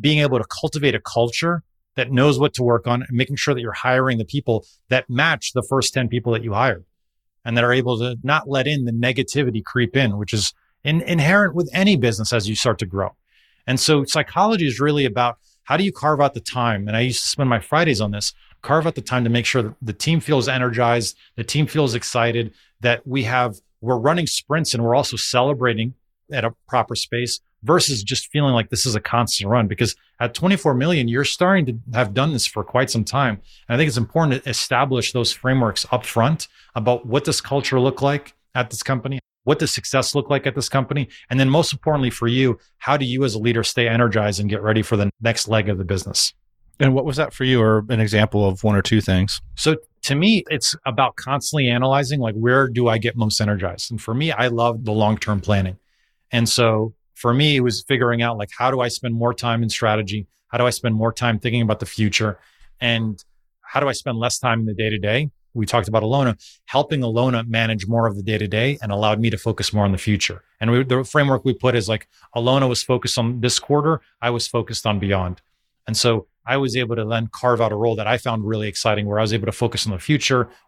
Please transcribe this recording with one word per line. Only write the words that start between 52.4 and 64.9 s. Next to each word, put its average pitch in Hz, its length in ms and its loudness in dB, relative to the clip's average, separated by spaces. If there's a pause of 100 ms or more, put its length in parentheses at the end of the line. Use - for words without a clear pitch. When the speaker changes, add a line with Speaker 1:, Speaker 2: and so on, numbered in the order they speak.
Speaker 1:
do 120 200 0
I 113 100 2
get 117 180 -2
most 110 240 0
energized? 95 500 -2
And 110 100 -8
for 110 120 -8
me, 147 200 -2
I 120 160 0
love 117 360 -2
the 110 80 -2
long-term 107 480 0
planning. 95 380 0 (540)
And 117 160 0
so 110 460 2 (200)
for 120 180 0
me, 147 240 4
it 131 40 2
was 117 220 0
figuring 120 400 0
out, 117 140 -2
like, 104 220 -6
how 127 120 2
do 131 100 -2
I 120 80 0
spend 117 260 -6
more 117 180 0
time 117 300 -2
in 113 60 0
strategy? 107 580 -2 (220)
How 120 100 -4
do 123 80 4
I 123 40 4
spend 113 260 -2
more 113 160 0
time 117 260 0
thinking 120 240 0
about 107 180 0
the 101 60 -6
future? 107 520 -2 (420)
And 113 420 -2 (400)
how - 180 -2
do 139 80 2
I 127 40 0
spend 117 260 -6
less 117 200 -2
time 117 220 0
in 113 60 0
the 107 80 -2
day-to-day? 107 560 -2 (240)